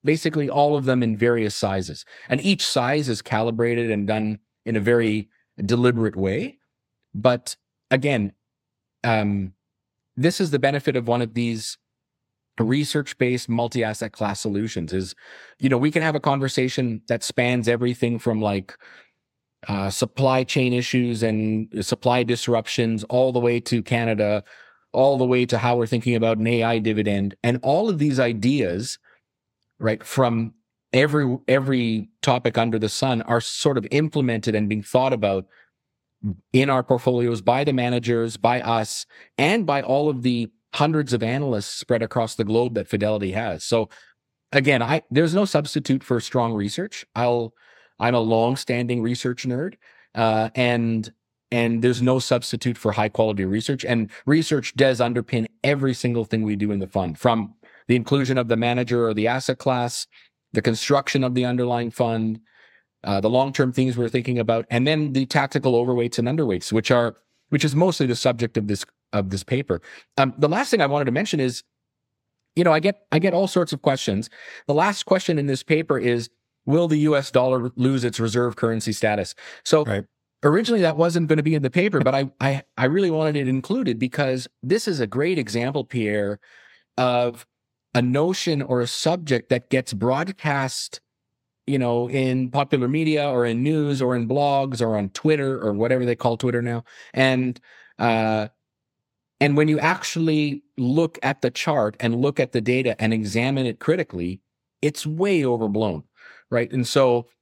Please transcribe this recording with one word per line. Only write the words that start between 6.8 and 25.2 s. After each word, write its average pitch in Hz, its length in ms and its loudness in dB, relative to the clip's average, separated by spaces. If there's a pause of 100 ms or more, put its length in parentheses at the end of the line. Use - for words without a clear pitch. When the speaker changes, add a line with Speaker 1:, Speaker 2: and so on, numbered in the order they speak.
Speaker 1:
But 123 420 0 (340)
again, 113 420 0 (720)
um, 104 480 0 (640)
this 160 240 0
is 180 100 -2
the 143 80 0
benefit 139 380 0
of 120 100 -4
one 120 160 0
of 110 120 -6
these 117 440 -4 (800)
research-based 127 920 -2
multi-asset 117 640 -2
class 104 280 -6
solutions 101 520 -4
is, 92 220 -4 (440)
you 131 100 2
know, 131 100 4
we 143 120 2
can 160 120 0
have 160 120 0
a 147 60 -4
conversation 127 880 -2
that 117 160 -2
spans 123 460 0
everything 120 500 0
from, 110 220 -2
like, 101 360 -4 (920)
uh, 98 220 -4
supply 131 540 0
chain 127 280 0
issues 123 500 0
and 110 640 -2
supply 123 380 0
disruptions 113 840 -2
all 127 280 2
the 123 80 0
way 120 200 2
to 117 220 -2
Canada, 107 600 0 (500)
all 135 260 4
the 127 60 2